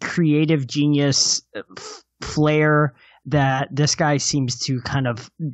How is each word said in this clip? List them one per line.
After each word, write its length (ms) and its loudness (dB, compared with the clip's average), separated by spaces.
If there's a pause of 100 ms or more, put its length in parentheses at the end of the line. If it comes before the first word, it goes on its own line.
creative 680 2
genius, 720 0 (160)
uh, 40 -10 (180)
f-, 220 -16 (200)
flair 760 2 (320)
that 440 0
this 240 0
guy 220 2
seems 420 -2
to 240 -4
kind 240 -4
of 240 -6 (240)